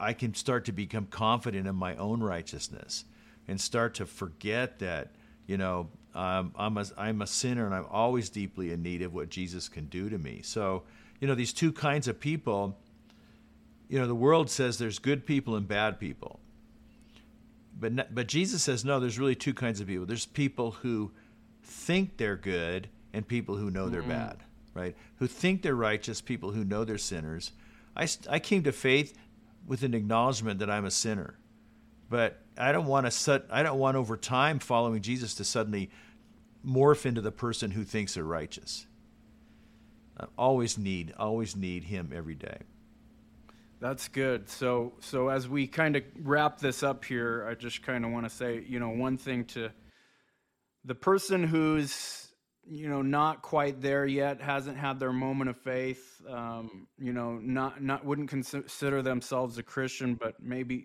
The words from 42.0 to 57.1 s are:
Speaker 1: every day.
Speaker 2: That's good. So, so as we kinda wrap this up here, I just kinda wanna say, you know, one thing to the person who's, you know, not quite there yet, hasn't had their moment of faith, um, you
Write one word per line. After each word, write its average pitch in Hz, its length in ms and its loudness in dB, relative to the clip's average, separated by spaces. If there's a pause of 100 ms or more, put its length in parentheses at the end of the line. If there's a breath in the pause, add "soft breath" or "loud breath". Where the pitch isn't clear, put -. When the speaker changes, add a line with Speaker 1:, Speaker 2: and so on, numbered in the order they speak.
Speaker 1:
every 80 200 -8
day. - 240 -12 (1200 loud breath)
Speaker 2:
That's 131 300 -6
good. 127 420 0
So, 123 500 0
so 131 280 0
as 135 200 0
we 139 200 0
kinda 151 340 2 (160)
wrap 151 400 4
this 139 240 0
up 135 220 0
here, 117 440 -2
I 117 60 -4
just 117 320 -8
kinda 120 220 0
wanna 117 200 -2
say, 117 400 -4
you 123 120 -4
know, 117 100 -2
one 127 260 0
thing 123 300 -2
to 113 240 -6 (1120 soft breath)
the 127 120 -4
person 190 480 4
who's, 156 840 2 (400)
you 151 240 -8
know, 139 100 0
not 147 400 4
quite 143 400 2
there 139 260 2
yet, 139 360 0
hasn't 139 340 -2
had 135 240 -2
their 131 140 0
moment 135 340 0
of 123 80 -4
faith, 127 720 -4
um, 117 580 -8 (120)
you 123 160 -4